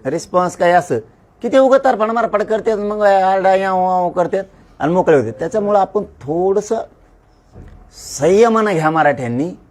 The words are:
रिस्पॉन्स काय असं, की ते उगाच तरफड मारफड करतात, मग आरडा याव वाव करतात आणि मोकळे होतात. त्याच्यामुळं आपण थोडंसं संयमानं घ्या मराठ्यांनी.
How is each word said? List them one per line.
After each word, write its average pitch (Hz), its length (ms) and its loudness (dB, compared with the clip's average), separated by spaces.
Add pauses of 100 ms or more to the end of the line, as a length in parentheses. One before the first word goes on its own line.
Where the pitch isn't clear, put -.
रिस्पॉन्स 175 500 -2
काय 175 160 2
असं, 160 280 0 (420)
की 240 100 -4
ते 269 60 4
उगाच 269 260 4
तरफड 226 280 0
मारफड 214 320 -2
करतात, 220 340 -2
मग 208 280 -4
आरडा 190 500 2
याव 190 280 -2
वाव 180 260 0
करतात 180 340 -2 (360)
आणि 151 140 -2
मोकळे 170 260 4
होतात. 113 140 -4
त्याच्यामुळं 202 460 -2
आपण 196 240 -2 (180)
थोडंसं 190 560 -2 (1400)
संयमानं 208 540 2
घ्या 156 160 0
मराठ्यांनी. 147 640 -2 (200)